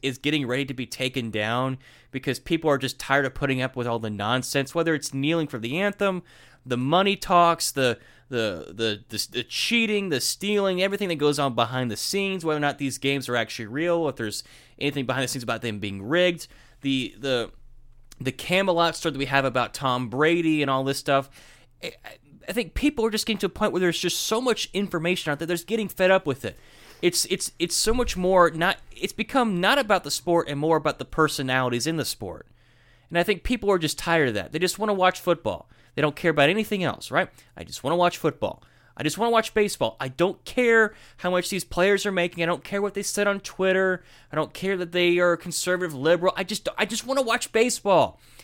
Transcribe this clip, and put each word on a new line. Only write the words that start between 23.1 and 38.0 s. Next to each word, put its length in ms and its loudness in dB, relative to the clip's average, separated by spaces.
just 160 -2
getting 120 0
to 80 0
a 40 -2
point 220 0
where 80 0
there's 180 2
just 240 -2
so 180 0
much 320 0
information 580 -2
out 80 -2
there, 80 -6
they're 100 -2
just 100 -8
getting 220 -2
fed 220 2
up 160 4
with 180 -2
it. 140 -8
It's, 240 2
it's, 320 -4
it's 180 -2
so 160 2
much 240 0
more 340 6
not, 280 0
it's 160 -4
become 480 0
not 180 2
about 240 2
the 80 -8
sport 380 0
and 100 -4
more 200 2
about 200 -2
the 60 -8
personalities 800 0
in 100 0
the 100 -2
sport. 400 -8
And 80 0
I 40 4
think 220 0
people 260 0
are 80 4
just 200 -2
tired 300 2
of 60 0
that. 180 -6
They 60 -2
just 200 -2
wanna 160 0
watch 260 2
football. 480 -2
They 60 -4
don't 160 0
care 140 0
about 180 6
anything 340 0
else, 280 -4
right? 180 0
"I 100 -12
just 200 -12
wanna 120 0
watch 200 4